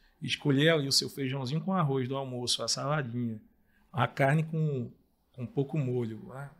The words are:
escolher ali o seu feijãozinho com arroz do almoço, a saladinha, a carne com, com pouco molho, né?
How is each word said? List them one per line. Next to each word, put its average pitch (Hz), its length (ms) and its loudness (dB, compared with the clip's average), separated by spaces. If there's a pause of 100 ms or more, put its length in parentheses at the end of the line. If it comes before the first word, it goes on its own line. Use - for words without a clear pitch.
(220)
escolher 143 480 4
ali 147 180 4
o 135 40 -2
seu 131 180 2
feijãozinho 139 500 -4
com 190 140 -2
arroz 135 340 2
do 135 80 -4
almoço, 123 460 -4
a 117 60 -2
saladinha, 123 720 -2 (520)
a 120 160 2
carne 143 340 4
com, 156 480 -2 (420)
com 127 140 -8
pouco 139 300 -2
molho, 120 540 -2
né? 139 300 -14